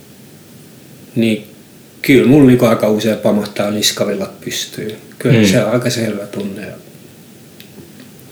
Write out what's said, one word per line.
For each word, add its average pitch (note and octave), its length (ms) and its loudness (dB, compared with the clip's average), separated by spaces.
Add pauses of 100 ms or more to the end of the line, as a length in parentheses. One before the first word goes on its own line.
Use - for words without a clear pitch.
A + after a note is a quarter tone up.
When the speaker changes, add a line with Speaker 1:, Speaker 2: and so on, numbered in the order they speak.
(1160)
Speaker 1:
niin A2+ 320 -2 (560)
kyllä A#2+ 260 4
mulla C#3 180 6
niinku B2 200 6
aika A2 240 0
usein G#2+ 280 -2
pamahtaa G#2 520 -2
niskavillat G2 720 -4
pystyyn. - 560 -10 (220)
Kyllä A#2 220 2
Speaker 2:
Mm. G#2+ 60 4
Speaker 1:
se A2 180 2
on G#2+ 80 -2
aika A#2+ 180 -2
selvä G#2+ 360 -6
tunne. G2 360 -10
Ja, F2 100 -16 (1600)